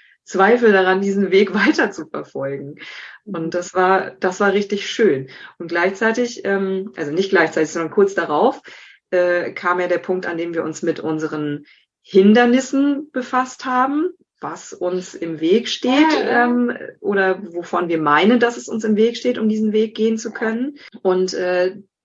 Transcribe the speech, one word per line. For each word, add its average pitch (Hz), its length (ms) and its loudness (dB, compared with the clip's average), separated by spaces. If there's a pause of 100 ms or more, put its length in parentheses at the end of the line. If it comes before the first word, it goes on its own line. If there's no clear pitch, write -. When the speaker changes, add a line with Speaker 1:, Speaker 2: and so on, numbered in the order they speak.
(240)
Speaker 1:
Zweifel 220 480 4
daran, 185 300 4
diesen 196 280 0
Weg 196 240 4
<laughs> - 0 -
weiter 233 360 2
zu 160 160 -12
verfolgen. 139 720 -10 (480)
Und 170 220 -6
Speaker 2:
Mhm. 165 40 -4
Speaker 1:
das 175 240 -6
war, 185 380 2
das - 280 -4
war 202 120 4
richtig 202 380 -2
schön. 143 380 2 (300)
Und 175 100 -12
gleichzeitig, 220 760 -2
ähm, 196 520 -2
also 143 160 -6
nicht 190 180 -2
gleichzeitig, 160 400 0
sondern 165 220 -6
kurz 196 220 2
darauf, 170 480 0 (480)
äh, 175 420 0
kam 180 280 -2
ja 180 80 -2
der 175 100 0
Punkt, 185 280 -4
an 165 120 -6
dem 170 160 -6
wir 160 100 -4
uns 156 180 -8
mit 165 180 -2
unseren 151 640 -4 (380)
Hindernissen 247 1080 4
befasst 254 540 -4
haben, 277 440 0 (300)
was 160 320 -12
uns 180 420 -6
im 165 260 -8
Weg 202 280 2
steht, - 240 -2 (200)
Speaker 2:
Ja, 294 100 0
ja. 240 220 2
Speaker 1:
ähm, 240 280 0 (280)
oder 190 420 0 (120)
wovon 175 340 -4
wir 165 120 0
meinen, 160 400 4
dass 240 160 2
es 247 120 -14
uns 220 160 -6
im 220 120 2
Weg 226 200 2
steht, 247 220 -2
um 220 100 0
diesen 214 240 0
Weg 220 220 0
gehen 226 220 0
zu 220 160 -8
können. 240 460 -4 (240)
Und, 185 320 0
äh, 180 420 -2 (280)